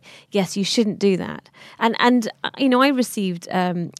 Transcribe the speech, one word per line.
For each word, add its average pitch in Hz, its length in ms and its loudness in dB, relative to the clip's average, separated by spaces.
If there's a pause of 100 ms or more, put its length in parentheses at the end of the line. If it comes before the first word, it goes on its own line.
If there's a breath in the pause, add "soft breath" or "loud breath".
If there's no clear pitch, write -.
(300 loud breath)
yes, 190 260 -2
you 202 60 -2
shouldn't 208 380 0
do 196 160 4
that. - 340 -10 (300 loud breath)
And, 226 180 2
and, 247 320 4 (140)
uh, - 120 -4
you 269 120 0
know, 247 120 4
I 277 100 4
received, 202 600 -4
um, 180 500 -2